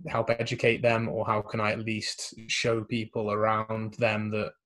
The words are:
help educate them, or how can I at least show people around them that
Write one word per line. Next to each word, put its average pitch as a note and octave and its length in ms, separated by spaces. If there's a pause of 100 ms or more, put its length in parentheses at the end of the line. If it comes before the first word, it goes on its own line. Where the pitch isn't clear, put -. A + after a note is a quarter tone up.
help A2+ 240
educate A#2 500
them, A2+ 280
or G#2+ 180
how G#2+ 160
can A2 180
I G#2+ 120
at A2 80
least A2 540 (120)
show A2+ 380
people A2 480
around A2 600
them G#2+ 360
that G#2+ 220 (140)